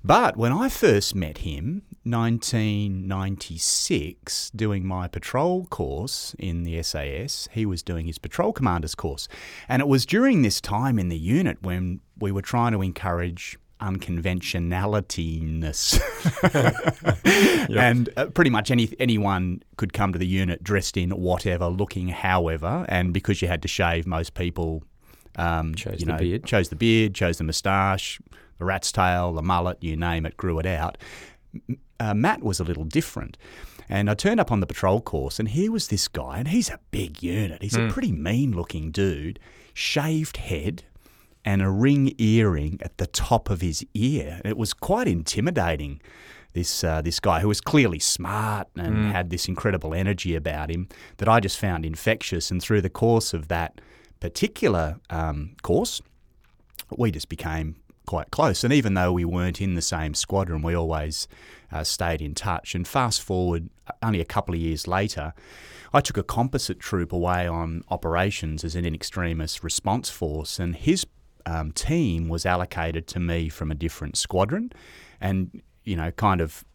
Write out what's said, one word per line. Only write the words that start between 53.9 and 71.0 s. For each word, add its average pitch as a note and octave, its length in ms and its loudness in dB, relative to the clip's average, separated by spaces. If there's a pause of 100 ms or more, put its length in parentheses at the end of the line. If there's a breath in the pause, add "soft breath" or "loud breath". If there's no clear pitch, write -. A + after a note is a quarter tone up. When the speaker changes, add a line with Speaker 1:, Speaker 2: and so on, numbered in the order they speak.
Speaker 1:
particular, E2+ 800 0 (100)
um, D#2 540 -4
course, - 400 0 (880)
we A2+ 220 0
just D2+ 160 -8
became D#2+ 480 -6 (300)
quite - 260 -6
close. C#3 320 2
And B2 80 4
even A2+ 220 4
though F2+ 180 4
we F2 120 2
weren't F2 360 -2
in F#2+ 160 0
the E2+ 40 -2
same D#2 340 -4
squadron, E2+ 480 -2
we E2 120 0
always, D#2+ 540 -2 (420 loud breath)
uh, D#2 140 -6
stayed E2 360 -2
in D2 140 -6
touch. F2+ 400 -4
And F2+ 120 -2
fast B2 360 0
forward, F2 480 0 (160)
uh, - 60 -12 (100)
only G#2+ 180 2
a E2 40 -2
couple - 280 -2
of E2+ 80 -2
years D#2+ 280 -2
later, F2+ 440 -2 (640 loud breath)
I C3+ 60 6
took - 180 -2
a G2 60 -2
composite B2 560 -2
troop F2 320 -2
away F2+ 340 0
on E2 420 -4
operations E2+ 760 -2
as D#2+ 100 -6
an F2 100 -2
in E2 100 0
extremis D#2+ 680 -4
response G2+ 480 -2
force, D2+ 480 -6
and E2+ 160 -2
his, E3+ 320 0 (400)